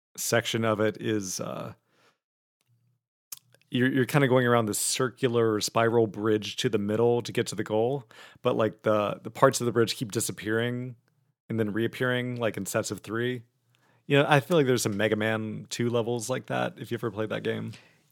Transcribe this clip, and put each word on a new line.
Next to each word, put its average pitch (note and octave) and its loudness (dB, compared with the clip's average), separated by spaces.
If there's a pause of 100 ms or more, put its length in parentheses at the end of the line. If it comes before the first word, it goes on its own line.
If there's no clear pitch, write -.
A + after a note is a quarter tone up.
(160)
section A2+ 0
of G#2+ 0
it G#2+ 0
is, G#2 -4
uh, - -10 (2000)
you're, B2+ 2
you're C3+ 4
kinda C#3+ 4
going B2 4
around A#2+ 4
this G2+ -2
circular A#2 0
spiral A2+ 2
bridge G2+ -2
to C3 -2
the A2 0
middle A2+ 0
to A#2 -8
get A#2 -2
to - -10
the G#2 -4
goal. A#2 -2 (360)
But, B2 2
like, A2+ 0
the, G#2 0
the A2 -12
parts C3+ 4
of A#2+ -4
the A#2+ 0
bridge A2+ 2
keep A2 -8
disappearing A#2 -4 (540)
and A2+ -2
then G#2 -2
reappearing, B2 -2
like, A2+ -2
in G2+ -6
sets G#2+ -4
of G2 -10
three. A#2+ -4 (600)
You C#3+ 4
know, C#3+ 6
I D3 6
feel - -2
like D3 6
there's B2 4
some A2 -2
Mega G#2 2
Man A2 -4
two A#2+ -2
levels A#2 -2
like B2+ -4
that, B2 -4
if A#2+ -10
you A#2+ -4
ever A#2 -4
played G#2+ -4
that G#2+ -4
game. A2 -4 (380)